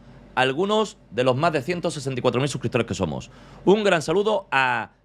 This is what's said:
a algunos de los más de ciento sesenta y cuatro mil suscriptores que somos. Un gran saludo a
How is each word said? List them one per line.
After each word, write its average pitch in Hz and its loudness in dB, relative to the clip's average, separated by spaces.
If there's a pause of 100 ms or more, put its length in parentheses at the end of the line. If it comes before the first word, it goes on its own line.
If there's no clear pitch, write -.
(360)
a 123 2
algunos 202 0 (120)
de 117 -2
los 127 2
más 160 0
de 147 -2
ciento 175 -4
sesenta 135 -6
y - -6
cuatro 123 2
mil 143 0
suscriptores 120 -2
que 98 -4
somos. 73 -4 (320)
Un 208 6
gran 180 2
saludo 202 -2
a 123 0 (140)